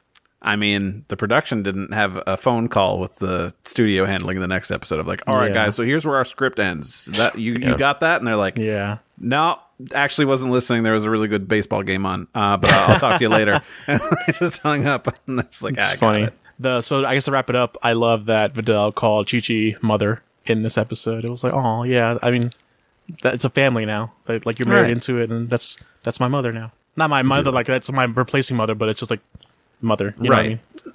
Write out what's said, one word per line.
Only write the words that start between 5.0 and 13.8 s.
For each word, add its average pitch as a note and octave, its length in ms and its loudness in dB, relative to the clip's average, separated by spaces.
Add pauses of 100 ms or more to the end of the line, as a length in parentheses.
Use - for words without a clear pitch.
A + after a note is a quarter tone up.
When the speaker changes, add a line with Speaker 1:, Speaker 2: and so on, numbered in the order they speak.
Speaker 1:
like, - 200 -6
"All C#3 80 2
right, B2 140 2
Speaker 2:
Yeah. G#2+ 160 2
Speaker 1:
guys, G#2 100 0
so A#2+ 80 -2
here's C#3+ 220 0
where C#3+ 100 0
our C3 100 0
script - 340 -2
ends. E2+ 540 -4
That A2 240 0
you, A#2 220 -2
Speaker 3:
Yeah. B2 120 -2
Speaker 1:
you - 60 0
got C#3+ 220 0
that?" E3 220 2
And A#2+ 60 -4
they're A2+ 80 0
like, G2 220 0
Speaker 2:
Yeah. G#2 400 -2 (220)
Speaker 1:
"No, D3+ 400 0 (340)
actually C#3+ 320 0
wasn't C3 260 0
listening. B2 320 2
There A2 100 2
was A2 120 2
a G#2+ 40 -2
really A2 180 0
good G2+ 200 -2
baseball G#2 360 0
game G2 220 -2
on, F#2 300 -4
uh, G2+ 220 2
but G2 140 2
I'll, F#2+ 220 6
I'll F#2+ 60 4
talk - 200 2
to B2 40 0
you A2 60 4
later." A2 320 4 (120)
<laughs> - 140 -20